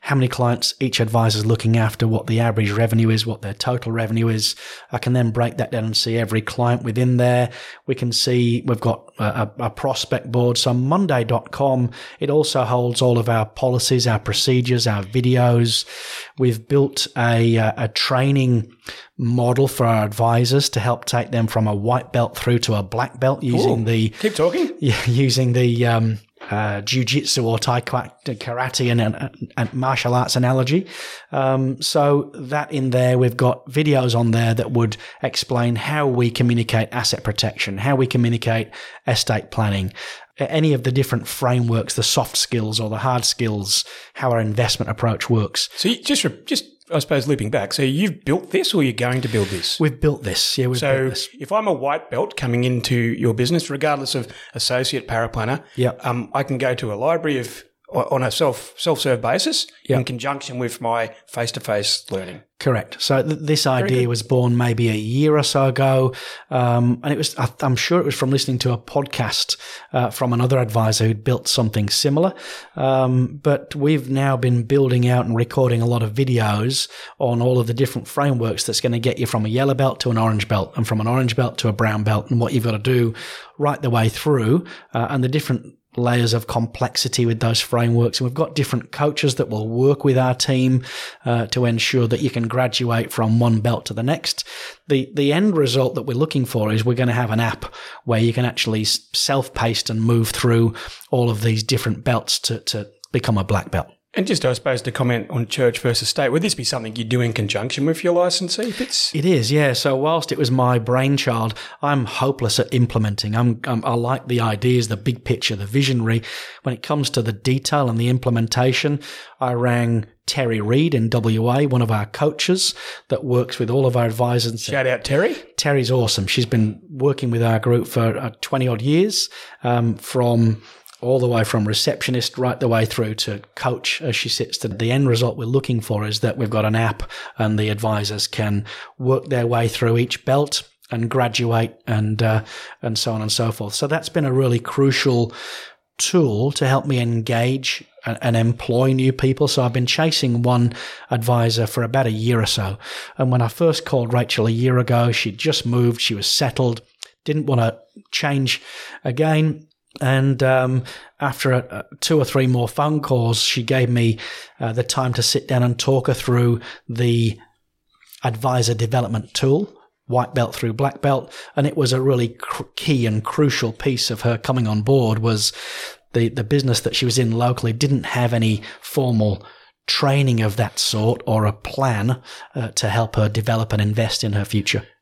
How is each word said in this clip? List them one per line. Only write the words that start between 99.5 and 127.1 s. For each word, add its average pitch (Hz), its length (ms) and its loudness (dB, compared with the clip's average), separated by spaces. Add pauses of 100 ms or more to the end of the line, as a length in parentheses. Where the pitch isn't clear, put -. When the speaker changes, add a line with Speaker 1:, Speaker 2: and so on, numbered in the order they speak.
Speaker 1:
and 110 120 -2
move 113 280 2
through 117 440 2 (380)
all 120 180 2
of 107 120 -2
these 110 220 0
different 113 400 -2
belts - 360 0
to, - 200 -4
to 104 280 -6 (240)
become 117 260 0
a 95 60 0
black 95 280 -2
belt. 85 160 -2 (260)
Speaker 2:
And 185 120 0
just, 170 200 -2
I 127 80 2
suppose, 123 300 -2
to 127 80 -4
comment 120 380 -2
on 117 160 -2
church 123 320 2
versus 120 320 0
state, 139 200 0
would 156 120 2
this 196 140 0
be 127 80 -8
something 113 320 -6
you 117 80 -4
do 120 180 0
in 117 120 0
conjunction 110 520 -2
with 160 180 0
your 175 100 2
licensee? 180 560 0
If 214 120 -8
it's - 320 -2
Speaker 1:
It 151 120 -2
is, 131 260 4
yeah. 143 220 4
So 135 220 0
whilst 156 360 0
it 143 80 -4
was 131 100 2
my 123 300 4
brainchild, 123 720 0 (300)
I'm 139 220 0
hopeless 123 520 -2
at - 160 0
implementing. 107 600 0
I'm, 117 300 2
I'm, 120 200 -2
I 123 80 0
like 120 340 -2
the 123 140 0
ideas, 117 460 2
the 110 100 -4
big 120 260 -4
picture, - 320 -2
the 98 120 -8
visionary. 117 560 0 (400)
When 127 100 -4
it 110 80 -10
comes 147 300 -2
to 123 100 0
the 113 120 -2
detail 131 580 0
and 113 80 0
the 120 100 2
implementation, 123 920 2 (380)
I 123 140 -2
rang 117 540 0 (180)
Terry 117 360 0
Reid 143 340 2
in 113 140 2
W 113 420 2
A, 143 160 4
one 123 160 2
of 110 80 0
our 104 160 0
coaches 156 680 0 (360)
that 135 140 -2
works 123 360 0
with 117 100 0
all 131 160 2
of 120 100 2
our 120 100 2
advisors 117 460 0
and 110 80 -8
said - 120 -8
Speaker 2:
Shout 135 160 0
out, 127 160 0
Terry. 180 320 0 (220)
Speaker 1:
Terry's 135 340 2
awesome. 113 340 2
She's 117 220 0
been 107 420 0
working 139 400 0